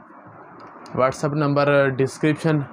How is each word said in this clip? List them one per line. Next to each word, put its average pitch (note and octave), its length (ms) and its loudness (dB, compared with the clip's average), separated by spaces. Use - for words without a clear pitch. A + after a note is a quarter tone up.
WhatsApp C3+ 380 0
number C#3+ 560 2
description, D3 720 0